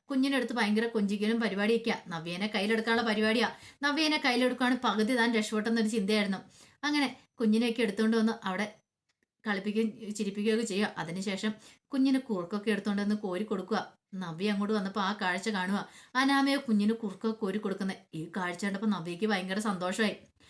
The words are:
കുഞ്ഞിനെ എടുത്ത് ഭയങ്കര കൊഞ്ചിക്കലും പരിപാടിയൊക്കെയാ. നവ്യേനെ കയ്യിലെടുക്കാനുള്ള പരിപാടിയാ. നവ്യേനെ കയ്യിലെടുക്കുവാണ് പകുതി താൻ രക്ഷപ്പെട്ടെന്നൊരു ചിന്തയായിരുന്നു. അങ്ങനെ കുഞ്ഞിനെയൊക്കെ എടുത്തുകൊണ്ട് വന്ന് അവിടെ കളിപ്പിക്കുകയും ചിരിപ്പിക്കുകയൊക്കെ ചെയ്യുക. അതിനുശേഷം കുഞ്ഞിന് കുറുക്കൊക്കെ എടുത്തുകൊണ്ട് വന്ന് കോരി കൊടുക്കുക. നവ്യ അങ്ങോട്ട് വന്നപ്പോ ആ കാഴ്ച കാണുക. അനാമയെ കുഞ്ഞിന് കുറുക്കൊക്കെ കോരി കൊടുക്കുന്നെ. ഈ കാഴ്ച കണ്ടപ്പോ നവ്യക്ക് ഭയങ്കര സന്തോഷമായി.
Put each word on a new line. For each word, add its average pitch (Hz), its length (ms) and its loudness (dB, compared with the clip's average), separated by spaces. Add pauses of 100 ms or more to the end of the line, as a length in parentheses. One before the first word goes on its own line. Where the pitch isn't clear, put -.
(100)
കുഞ്ഞിനെ 269 260 2
എടുത്ത് 247 160 0
ഭയങ്കര 220 340 2
കൊഞ്ചിക്കലും 208 540 0
പരിപാടിയൊക്കെയാ. 214 560 0 (120)
നവ്യേനെ 175 380 -6
കയ്യിലെടുക്കാനുള്ള 220 560 0
പരിപാടിയാ. 220 460 2 (340)
നവ്യേനെ 302 340 2
കയ്യിലെടുക്കുവാണ് 254 680 2
പകുതി 220 320 2
താൻ 233 180 2
രക്ഷപ്പെട്ടെന്നൊരു 220 540 0
ചിന്തയായിരുന്നു. 208 500 0 (460)
അങ്ങനെ 285 360 0 (200)
കുഞ്ഞിനെയൊക്കെ 233 420 2
എടുത്തുകൊണ്ട് 220 340 2
വന്ന് 226 160 4 (120)
അവിടെ 196 300 -4 (760)
കളിപ്പിക്കുകയും 208 680 -2
ചിരിപ്പിക്കുകയൊക്കെ 214 500 0
ചെയ്യുക. 202 340 -2
അതിനുശേഷം 190 560 -4 (380)
കുഞ്ഞിന് 269 260 4
കുറുക്കൊക്കെ 208 520 -4
എടുത്തുകൊണ്ട് 202 320 0
വന്ന് 202 120 2
കോരി 202 300 -2
കൊടുക്കുക. 214 480 -4 (220)
നവ്യ 185 360 -4
അങ്ങോട്ട് 202 240 0
വന്നപ്പോ 196 260 -2
ആ 190 120 0
കാഴ്ച 190 360 -2
കാണുക. 190 400 -2 (260)
അനാമയെ 277 420 4
കുഞ്ഞിന് 214 360 4
കുറുക്കൊക്കെ 220 480 -4
കോരി 196 180 0
കൊടുക്കുന്നെ. 196 460 -4 (100)
ഈ 156 220 -8
കാഴ്ച 180 280 -4
കണ്ടപ്പോ 202 240 -2
നവ്യക്ക് 175 380 -2
ഭയങ്കര 190 320 0
സന്തോഷമായി. 190 580 -2 (340)